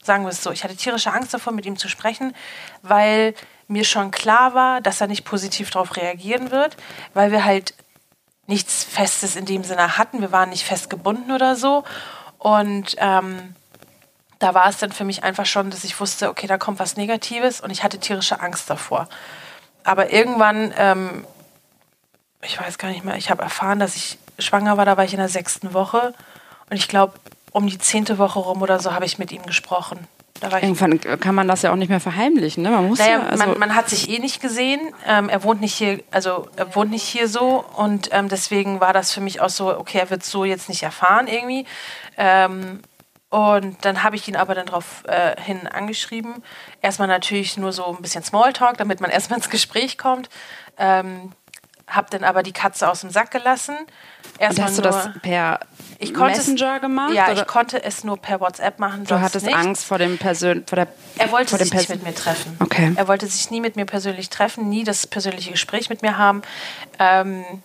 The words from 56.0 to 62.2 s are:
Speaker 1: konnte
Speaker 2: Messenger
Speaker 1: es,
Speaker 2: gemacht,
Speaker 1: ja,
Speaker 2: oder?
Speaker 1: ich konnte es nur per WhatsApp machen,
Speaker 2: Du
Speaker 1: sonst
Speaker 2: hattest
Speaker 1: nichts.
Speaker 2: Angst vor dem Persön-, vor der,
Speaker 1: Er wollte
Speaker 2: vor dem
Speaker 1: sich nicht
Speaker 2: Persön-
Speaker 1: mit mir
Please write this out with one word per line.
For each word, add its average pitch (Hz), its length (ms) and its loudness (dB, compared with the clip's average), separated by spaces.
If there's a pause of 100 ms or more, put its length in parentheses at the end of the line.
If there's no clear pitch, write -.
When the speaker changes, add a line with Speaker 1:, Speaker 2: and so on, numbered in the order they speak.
Speaker 1:
konnte 254 240 2
Speaker 2:
Messenger 262 380 0
Speaker 1:
es, 262 40 -6
Speaker 2:
gemacht, 269 340 -2
Speaker 1:
ja, 190 160 6
Speaker 2:
oder? 202 120 0
Speaker 1:
ich - 40 -2
konnte 240 380 0
es - 180 -8
nur 208 140 -4
per 196 240 -4
WhatsApp 185 400 -4
machen, 196 240 -4
Speaker 2:
Du 190 60 -6
Speaker 1:
sonst 185 120 2
Speaker 2:
hattest 190 240 -2
Speaker 1:
nichts. 170 140 2
Speaker 2:
Angst 190 240 0
vor 190 140 -2
dem 175 200 0
Persön-, 175 480 0
vor - 100 -4
der, 180 120 2 (280)
Speaker 1:
Er 220 140 2
wollte 247 200 2
Speaker 2:
vor 196 80 0
dem 185 80 4
Speaker 1:
sich 180 80 -2
nicht 185 120 2
Speaker 2:
Persön- 180 160 -8
Speaker 1:
mit 180 40 -8
mir 170 140 -6